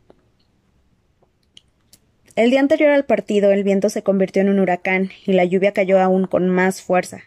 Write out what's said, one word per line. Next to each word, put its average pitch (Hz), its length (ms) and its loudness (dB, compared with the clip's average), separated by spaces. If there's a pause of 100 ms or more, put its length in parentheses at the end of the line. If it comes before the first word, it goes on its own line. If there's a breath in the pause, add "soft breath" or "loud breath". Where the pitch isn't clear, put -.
(2250)
El 226 140 2
día 269 100 2
anterior 294 320 2
al 285 140 2
partido, 202 460 0
el 196 120 0
viento 196 260 0
se 214 140 -8
convirtió 196 380 0
en 196 80 0
un 196 100 0
huracán 190 520 -2 (140)
y 196 80 -2
la 180 120 2
lluvia 185 260 0
cayó 190 280 0
aún 185 260 0
con 180 240 -2
más 185 320 -2
fuerza. 185 460 -4